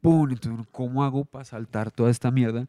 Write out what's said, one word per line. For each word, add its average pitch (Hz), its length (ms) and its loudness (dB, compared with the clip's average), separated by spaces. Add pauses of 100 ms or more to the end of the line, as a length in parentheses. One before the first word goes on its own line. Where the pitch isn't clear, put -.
¡pum! 160 280 4
Entonces, 113 240 -6
uno, 113 180 -10
¿cómo 127 320 -4
hago 139 220 -2
pa 135 180 -18
saltar 110 480 -8
toda 120 200 2
esta 123 200 0
mierda? 123 380 0